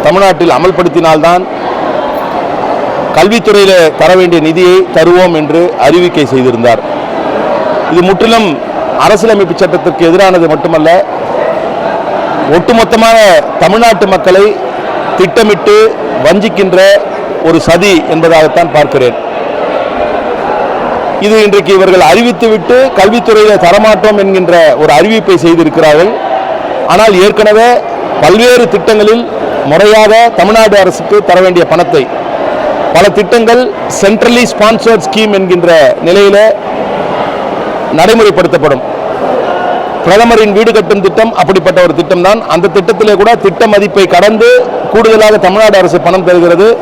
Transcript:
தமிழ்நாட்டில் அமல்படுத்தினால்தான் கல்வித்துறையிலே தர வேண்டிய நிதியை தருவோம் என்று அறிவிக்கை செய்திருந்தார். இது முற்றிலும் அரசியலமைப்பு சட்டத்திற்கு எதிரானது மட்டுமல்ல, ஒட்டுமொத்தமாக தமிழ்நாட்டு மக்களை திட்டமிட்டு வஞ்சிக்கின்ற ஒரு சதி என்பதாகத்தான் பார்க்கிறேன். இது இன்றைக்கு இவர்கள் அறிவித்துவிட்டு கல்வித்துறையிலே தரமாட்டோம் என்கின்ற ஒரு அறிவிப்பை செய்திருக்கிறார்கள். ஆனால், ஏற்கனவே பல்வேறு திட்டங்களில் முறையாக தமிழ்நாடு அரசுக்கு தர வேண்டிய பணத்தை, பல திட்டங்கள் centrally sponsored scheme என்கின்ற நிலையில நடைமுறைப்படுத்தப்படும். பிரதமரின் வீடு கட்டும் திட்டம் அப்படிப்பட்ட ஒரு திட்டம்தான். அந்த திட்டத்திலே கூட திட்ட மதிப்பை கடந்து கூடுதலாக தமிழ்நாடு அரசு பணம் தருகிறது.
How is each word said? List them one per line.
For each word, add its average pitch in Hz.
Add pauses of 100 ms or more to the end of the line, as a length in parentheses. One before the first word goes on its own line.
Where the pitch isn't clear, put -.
தமிழ்நாட்டில் 175
அமல்படுத்தினால்தான் 165 (1700)
கல்வித்துறையிலே 190
தர 165
வேண்டிய 175
நிதியை 180
தருவோம் 175
என்று 156
அறிவிக்கை 160
செய்திருந்தார். 120 (1120)
இது 170
முற்றிலும் 202 (420)
அரசியலமைப்பு 196
சட்டத்திற்கு 175
எதிரானது 175
மட்டுமல்ல, 160 (1500)
ஒட்டுமொத்தமாக 220 (160)
தமிழ்நாட்டு 208
மக்களை 190 (600)
திட்டமிட்டு 214 (320)
வஞ்சிக்கின்ற 185 (640)
ஒரு 165
சதி 175
என்பதாகத்தான் 160
பார்க்கிறேன். 139 (2000)
இது 214
இன்றைக்கு 196
இவர்கள் 190
அறிவித்துவிட்டு 233
கல்வித்துறையிலே 214
தரமாட்டோம் 208
என்கின்ற 175
ஒரு 151
அறிவிப்பை 196
செய்திருக்கிறார்கள். 165 (760)
ஆனால், 196
ஏற்கனவே 214 (440)
பல்வேறு 226
திட்டங்களில் 214 (380)
முறையாக 214
தமிழ்நாடு 208
அரசுக்கு 190
தர 185
வேண்டிய 175
பணத்தை, 160 (840)
பல 185
திட்டங்கள் 233 (300)
centrally 240 (140)
sponsored 220
scheme 214
என்கின்ற 175 (100)
நிலையில 202 (1600)
நடைமுறைப்படுத்தப்படும். 175 (1200)
பிரதமரின் 220
வீடு 220
கட்டும் 202
திட்டம் 220
அப்படிப்பட்ட 185
ஒரு 165
திட்டம்தான். 185
அந்த 170
திட்டத்திலே 208
கூட 214
திட்ட 202
மதிப்பை 202
கடந்து 214 (260)
கூடுதலாக 214
தமிழ்நாடு 196
அரசு 175
பணம் 180
தருகிறது. 175